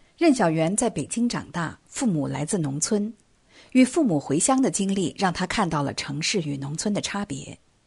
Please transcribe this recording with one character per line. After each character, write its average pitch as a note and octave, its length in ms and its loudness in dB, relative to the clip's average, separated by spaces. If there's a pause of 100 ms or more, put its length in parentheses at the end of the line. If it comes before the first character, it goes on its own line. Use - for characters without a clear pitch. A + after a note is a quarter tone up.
(180)
任 E4 160 4
小 G3 160 4
媛 D#3+ 280 2
在 A#3 120 2
北 E3 180 -4
京 A#3+ 200 -2
长 F#3+ 240 -4
大， E3+ 340 -6
父 - 220 -4
母 D3+ 180 2
来 C3+ 200 -4
自 G3+ 120 -2
农 D3 220 -2
村， G#3 340 0 (600)
与 B3+ 100 8
父 C#4+ 180 2
母 F#3+ 160 4
回 C#3 220 0
乡 C4 220 2
的 G#3 100 4
经 G3 160 -2
历 G3 320 0
让 F#3 140 2
她 - 120 -2
看 F#3+ 240 0
到 D3+ 140 0
了 C3+ 100 -2
城 C#3+ 280 -6
市 F#3 200 0
与 D3 140 -4
农 C#3 220 -6
村 G#3 160 -2
的 D3+ 80 -2
差 G3+ 240 -4
别。 - 340 -12 (280)